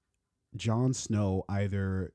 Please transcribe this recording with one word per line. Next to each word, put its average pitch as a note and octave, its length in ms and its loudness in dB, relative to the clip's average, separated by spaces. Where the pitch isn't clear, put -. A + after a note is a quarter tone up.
Jon A#2 380 2
Snow G2+ 560 0
either G2 640 -2